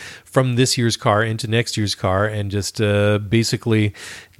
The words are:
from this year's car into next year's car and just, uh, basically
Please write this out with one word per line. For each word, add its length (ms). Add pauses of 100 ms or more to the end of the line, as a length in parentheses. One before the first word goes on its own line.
(240)
from 300
this 240
year's 180
car 260
into 240
next 300
year's 180
car 300
and 260
just, 300
uh, 380
basically 720 (480)